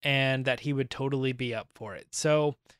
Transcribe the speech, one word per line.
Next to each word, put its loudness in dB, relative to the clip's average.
and 2
that 0
he -2
would 0
totally -2
be -4
up -8
for -12
it. -16
So 2